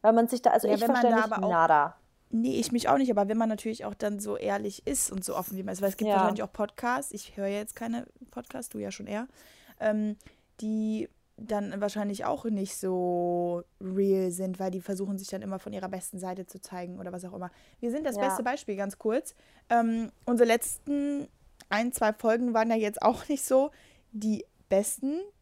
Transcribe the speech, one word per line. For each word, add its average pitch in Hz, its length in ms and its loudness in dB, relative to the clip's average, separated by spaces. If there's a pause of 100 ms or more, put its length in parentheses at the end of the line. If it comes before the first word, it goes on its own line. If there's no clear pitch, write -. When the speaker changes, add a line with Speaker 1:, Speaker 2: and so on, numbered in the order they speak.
Speaker 1:
weil 220 100 8
man 233 160 6
sich 247 140 -2
da, - 80 8
also - 180 4
Speaker 2:
Ja, 214 60 4
Speaker 1:
ich 208 60 0
Speaker 2:
wenn 233 120 2
man 254 40 4
Speaker 1:
verstell 240 140 6
Speaker 2:
da 226 60 6
Speaker 1:
mich 220 80 4
Speaker 2:
aber 214 200 -2
auch 214 40 2
Speaker 1:
nada. 165 480 6 (340)
Speaker 2:
Nee, 233 280 0
ich 233 140 -2
mich 240 160 0
auch 269 100 6
nicht, 262 120 2
aber 202 180 4
wenn 220 100 0
man 226 100 2
natürlich 220 360 -6
auch 202 100 -8
dann 208 240 -4
so 202 180 -6
ehrlich 202 500 -4
ist - 260 -2
und 190 120 -6
so - 120 -6
offen 185 200 -6
wie 190 60 -6
man 190 100 -6
ist, 190 100 -4
weil 202 80 4
es 196 60 -8
gibt 214 140 0
Speaker 1:
Ja. 202 40 4
Speaker 2:
wahrscheinlich 202 280 4
auch 202 100 -8
Podcasts, 240 600 -4
ich - 240 -14
höre 196 100 -4
jetzt 202 300 -6
keine 233 300 -6 (260)
Podcasts, 247 380 -12
du 220 80 -10
ja 202 120 -6
schon 202 160 -12
eher, 208 220 -6 (520)
ähm, 214 360 0 (440)
die 220 480 -2 (280)
dann 208 440 -4
wahrscheinlich 202 440 -4
auch - 200 -2
nicht 196 320 -2
so 175 840 0 (180)
real 190 520 2
sind, 185 280 -4
weil 190 120 -2
die 190 80 -4
versuchen, 196 380 -4
sich 190 100 -10
dann 196 140 -8
immer 190 180 -6
von 208 120 -12
ihrer 185 160 -8
besten 190 300 -10
Seite 185 280 -8
zu - 140 -18
zeigen 180 380 -10
oder 180 140 -10
was 180 120 -10
auch 185 100 -12
immer. 180 160 -10 (300)
Wir 240 120 -2
sind 302 140 -4
das 247 100 -2
Speaker 1:
Ja. 202 100 -4
Speaker 2:
beste 190 160 0
Beispiel, 240 340 -4
ganz 196 220 -6
kurz. 226 360 -2 (360)
Ähm, 226 400 2 (160)
unsere 240 220 6
letzten 285 800 0 (420)
ein, 233 220 0
zwei 220 200 2
Folgen 233 420 2
waren 226 160 4
ja 226 60 4
jetzt 214 260 0
auch 220 260 2
nicht 285 160 -2
so 269 260 4 (420)
die 214 320 -2 (240)
besten 269 500 0 (240)